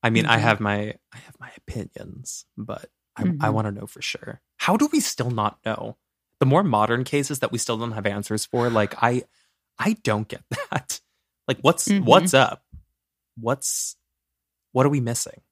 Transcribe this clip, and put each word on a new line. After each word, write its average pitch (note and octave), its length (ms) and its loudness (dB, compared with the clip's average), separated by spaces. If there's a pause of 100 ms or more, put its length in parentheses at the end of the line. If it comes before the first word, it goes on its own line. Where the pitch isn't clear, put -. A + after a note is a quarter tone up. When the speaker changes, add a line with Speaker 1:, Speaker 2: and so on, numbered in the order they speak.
Speaker 1:
I A#2+ 60 4
mean, A2+ 160 4
I A2+ 100 6
Speaker 2:
Mm-hmm. A2 60 2
Speaker 1:
have A2 180 4
my, G#2 200 0 (320)
I - 60 -20
have - 220 -20
my - 180 -20
opinions, - 880 -14 (120)
but - 340 -12 (240)
I, - 80 -4
I - 20 0
Speaker 2:
Mm-hmm. C#3+ 280 0
Speaker 1:
wanna G#2+ 180 -2
know G2+ 160 -12
for - 140 -18
sure. - 400 -10 (160)
How G3+ 200 0
do D4 140 2
we D#4 80 2
still B2 320 -2
not G#2 340 -2
know? A2 320 -6 (420)
The C#3 60 4
more D3+ 180 6
modern A#2 400 2
cases C#3+ 360 -2
that A#2 120 -2
we A#2+ 60 -4
still A2+ 200 -2
don't A2+ 160 -6
have G#2+ 120 -6
answers G#2 400 -4
for, A#2+ 240 0
like, G#2+ 320 2
I, A#2+ 220 2 (560)
I G#3 140 2 (100)
don't G#2+ 240 -2
get - 160 -16 (140)
<laughs> C#5+ 140 -10
that. - 300 -6 (460)
Like, - 140 -4
what's, - 280 2
Speaker 2:
Mm-hmm. G3+ 160 2
Speaker 1:
what's E3+ 280 6
up? C3 300 4 (760)
What's, - 560 -4 (760)
what C3 140 4
are C#3 40 4
we C#3+ 100 0
missing? A#2 420 -6 (100)